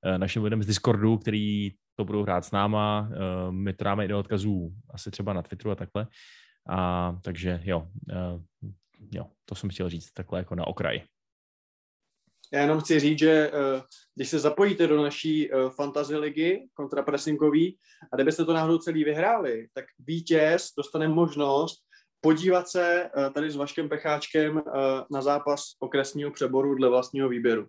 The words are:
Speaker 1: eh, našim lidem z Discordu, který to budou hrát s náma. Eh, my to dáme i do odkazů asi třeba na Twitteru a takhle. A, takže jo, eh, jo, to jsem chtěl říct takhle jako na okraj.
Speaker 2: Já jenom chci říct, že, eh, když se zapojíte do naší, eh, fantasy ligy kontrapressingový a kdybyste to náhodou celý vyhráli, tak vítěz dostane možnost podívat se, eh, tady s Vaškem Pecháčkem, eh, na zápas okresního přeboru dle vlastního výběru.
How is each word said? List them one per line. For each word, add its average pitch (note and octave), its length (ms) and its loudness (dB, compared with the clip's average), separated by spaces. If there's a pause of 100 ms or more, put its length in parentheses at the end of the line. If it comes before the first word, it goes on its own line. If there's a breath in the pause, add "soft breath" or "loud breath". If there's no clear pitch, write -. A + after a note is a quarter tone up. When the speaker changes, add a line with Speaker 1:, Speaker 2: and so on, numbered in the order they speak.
Speaker 1:
eh, F#2 140 0
našim G2 260 -2
lidem G#2+ 180 0
z G2+ 40 -2
Discordu, A2 520 2
který G#2 520 -2 (240)
to G#2+ 100 -4
budou G#2 180 -2
hrát F2+ 220 0
s - 60 -12
náma. G#2 640 0
Eh, F#2 400 -4
my F#2+ 200 -4
to G2+ 120 -8
dáme G2+ 200 0
i F#2 40 -4
do G#2 100 0
odkazů G2 540 -2 (180)
asi - 200 -14
třeba G2+ 220 -6
na F2 100 -4
Twitteru G2 280 -8
a G2 40 -2
takhle. G2+ 320 -8 (640 soft breath)
A, F2+ 440 -2 (120)
takže F2 400 -4
jo, F2 240 -4 (220)
eh, F2+ 580 -10 (440)
jo, E2+ 140 -10 (180)
to - 100 -10
jsem G2 160 -8
chtěl F2+ 180 -4
říct E2 240 -10
takhle F2+ 260 -8
jako F#2 160 -8
na F2 120 -4
okraj. - 360 -4 (1500)
Speaker 2:
Já C#3+ 80 2
jenom D3+ 200 4
chci D#3 200 4
říct, D3 180 2
že, D#3 360 6
eh, C3+ 280 0 (320 loud breath)
když C3 140 -6
se D#3+ 100 -2
zapojíte E3+ 480 2
do D3+ 160 4
naší, D3 500 -2
eh, C3 240 2
fantasy C#3+ 400 -4
ligy D#3+ 580 -2
kontrapressingový D3 1040 2 (340 soft breath)
a B2+ 40 -4
kdybyste D#3 280 2
to E3 80 2
náhodou D#3+ 260 4
celý D#3+ 260 0
vyhráli, D3+ 680 0
tak C3 100 -10 (140)
vítěz D#3+ 760 2
dostane D#3 320 -2
možnost D3 680 2 (440 soft breath)
podívat F3 480 4
se, F3 480 2
eh, C#3 140 0
tady D3 200 -2
s C#3+ 60 -6
Vaškem C#3+ 320 -4
Pecháčkem, D3+ 680 0
eh, D3+ 120 -6 (400)
na C#3 120 -4
zápas C#3+ 420 0 (140)
okresního C#3+ 520 -2
přeboru C3+ 440 0
dle C3 140 4
vlastního B2+ 400 2
výběru. A#2 400 0